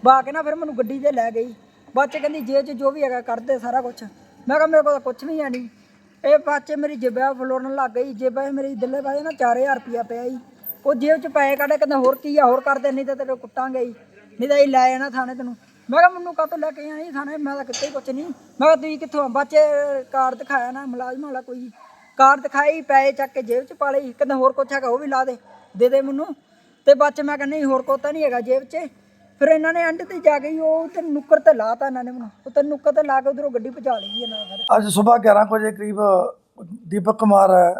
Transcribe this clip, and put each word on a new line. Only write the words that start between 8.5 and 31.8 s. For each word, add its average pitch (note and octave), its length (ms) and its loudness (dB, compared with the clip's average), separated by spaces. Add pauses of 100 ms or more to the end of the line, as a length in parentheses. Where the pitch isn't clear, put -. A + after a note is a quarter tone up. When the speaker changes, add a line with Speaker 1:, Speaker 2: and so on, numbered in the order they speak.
Speaker 1:
'ਚ - 20 -6
ਮੇਰੀ C4+ 200 -6
ਇੱਧਰਲੇ B3+ 280 -4
ਪਾਸੇ C#4 200 -4
ਨਾ D#4+ 100 -8
ਚਾਰ B3 280 0
ਹਜ਼ਾਰ C4+ 180 2
ਰੁਪਇਆ A#3 260 -8
ਪਿਆ A#3 260 -8
ਜੀ। B3+ 100 -8 (480)
ਉਹ C#4+ 80 2
ਜੇਬ D4 260 2
'ਚ D#4+ 60 -10
ਪੈਸੇ C#4 300 2
ਕੱਢ, C#4+ 140 -2
ਕਹਿੰਦਾ, D4 280 0
"ਹੋਰ C4 160 4
ਕੀ D4 240 -2
ਆ, C#4+ 60 6
ਹੋਰ B3+ 160 6
ਕਰ C#4 180 0
ਦੇ, C4+ 140 -2
ਨਹੀਂ C4+ 140 -4
ਤਾਂ C4+ 100 -4
ਤੈਨੂੰ C4 220 -6
ਕੁੱਟਾਂਗੇ B3+ 480 -6
ਜੀ, A#3 80 -12 (460)
ਨਹੀਂ B3+ 80 -4
ਤਾਂ C#4+ 80 4
ਇਹ C#4+ 120 6
ਲੈ B3+ 220 6
ਜਾਣਾ C4 200 -4
ਥਾਣੇ B3+ 240 -4
ਤੈਨੂੰ।" B3 220 -10 (340)
ਮੈਂ C#4+ 80 2
ਕਿਹਾ, F4 100 8
"ਮੈਨੂੰ F4 260 -4
ਕਾਹਤੋਂ D#4+ 240 -4
ਲੈ D4+ 120 -4
ਕੇ D4+ 200 -14
ਆਏ D#4 200 -12
ਥਾਣੇ, C#4+ 260 -8
ਮੈਂ C#4+ 200 -6
ਤਾਂ C#4 80 -10
ਕਿਤੇ C4+ 260 -8
ਕੁਛ C4+ 200 -10
ਨਹੀਂ।" C4+ 140 -8
ਮੈਂ F4 80 -10 (260)
ਕਿਹਾ, D#4 180 4
"ਤੁਸੀਂ D4+ 220 -8
ਕਿੱਥੋਂ D4+ 260 -4
ਆ?" C4 40 -4
ਬਾਅਦ C#4 180 -2
'ਚ D4+ 100 0 (560)
ਕਾਰਡ C4 220 0
ਦਿਖਾਇਆ B3+ 360 -4
ਨਾ C4+ 160 -10
ਮੁਲਾਜ਼ਮ B3+ 380 -10
ਵਾਲਾ C4 160 -8
ਕੋਈ, B3+ 300 -14 (460)
ਕਾਰਡ C4+ 240 6
ਦਿਖਾਈ, D4 400 0
ਪੈਸੇ C4+ 320 2
ਚੱਕ C4+ 200 -6
ਕੇ C4 100 -8
ਜੇਬ A#3+ 220 -2
'ਚ - 80 -20
ਪਾ C#4 180 -4
ਲਈ, C4+ 220 -4
ਕਹਿੰਦਾ, C#4 220 -2
"ਹੋਰ C4 180 2
ਕੁਛ C4+ 200 -4
ਹੈਗਾ C4 160 -2
ਉਹ B3 100 0
ਵੀ D4 80 -6
ਲਾ C4 180 0
ਦੇ, B3+ 120 -6 (400)
ਦੇ A#3 120 4
ਦੇ C4+ 140 4
ਮੈਨੂੰ।" C#4 240 -4 (600)
ਤੇ C#4+ 80 10
ਬਾਅਦ C#4+ 180 2
'ਚ D4+ 80 -10
ਮੈਂ D4 160 -2
ਕਿਹਾ, C#4 100 -6
"ਨਹੀਂ, D4+ 180 -4
ਹੋਰ C4 180 2
ਕੁਛ C4+ 180 -2
ਤਾਂ D4 120 -6
ਨਹੀਂ D#4 120 -4
ਹੈਗਾ B3 160 0
ਜੇਬ B3+ 240 0
'ਚ।" D#4 120 -12 (640)
ਫਿਰ C#4+ 100 4
ਇਹਨਾਂ D#4+ 240 4
ਨੇ E4+ 80 0
ਐਂਡ E4 220 -2
ਤੇ F4 180 -10
ਜਾ D4 180 4
ਕੇ D#4 200 -6
ਉਹ D#4+ 300 0
ਤੇ E4+ 140 -8
ਨੁੱਕਰ D4 380 0
ਤੇ C#4+ 140 6
ਲਾਤਾ A#3 320 -2